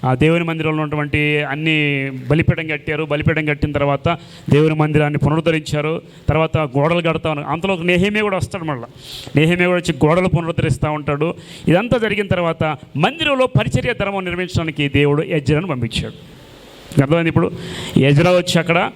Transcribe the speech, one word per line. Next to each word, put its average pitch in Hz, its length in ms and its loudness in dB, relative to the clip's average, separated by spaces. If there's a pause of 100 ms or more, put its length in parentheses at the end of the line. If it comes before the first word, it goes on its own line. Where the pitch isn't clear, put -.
ఆ 131 80 2
దేవుని 160 300 2
మందిరంలో 160 400 -2
ఉన్నటువంటి 147 600 -2
అన్ని 147 640 -2
బలిపీఠం 139 580 0
కట్టారు. 151 360 -6
బలిపీఠం 151 420 -2
కట్టిన 147 260 -2
తర్వాత 143 460 0 (320)
దేవుని 156 260 6
మందిరాన్ని 151 440 2
పునరుద్ధరించారు. 156 800 0 (280)
తర్వాత 160 280 2
గోడలు 156 440 2
కడతా 165 280 -2
ఉన్నారు. 147 200 -6
అంతలో 170 240 -2
ఒక 170 80 -4
నెహెమ్యా 180 400 2
కూడా 202 160 -2
వస్తాడు 180 260 -8
మళ్ళీ. 131 240 -6 (480)
నెహెమ్యా 175 320 4
కూడా 180 140 2
వచ్చి 156 260 0
గోడలు 180 200 2
పునరుద్ధరిస్తూ 165 640 -2
ఉంటాడు. 151 440 -2 (320)
ఇదంతా 220 300 4
జరిగిన 208 300 0
తర్వాత 165 500 -2 (200)
మందిరంలో 262 500 0
పరిచర్య 247 460 0
ధర్మం 196 320 -4
నిర్మించడానికి 170 640 -4
దేవుడు 143 340 2
ఎజ్రాను 151 440 0
పంపించాడు. 117 460 -6 (880)
అర్థమైంది? 165 280 2
ఇప్పుడు 170 220 2 (460)
ఎజ్రా 147 340 6
వచ్చి 175 280 2
అక్కడ 170 360 0